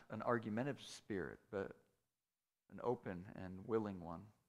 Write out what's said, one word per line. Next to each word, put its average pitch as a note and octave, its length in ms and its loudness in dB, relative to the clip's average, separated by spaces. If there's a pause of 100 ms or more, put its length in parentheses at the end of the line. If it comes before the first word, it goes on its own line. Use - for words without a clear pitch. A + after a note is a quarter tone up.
(100)
an G#2+ 120 -4
argumentative A#2 600 4
spirit, D#2+ 560 -2 (120)
but G2+ 220 0 (1000)
an G2+ 100 -10
open G#2+ 400 0 (220)
and F#2 80 -6 (140)
willing G#2 360 4
one. E2+ 200 -4 (260)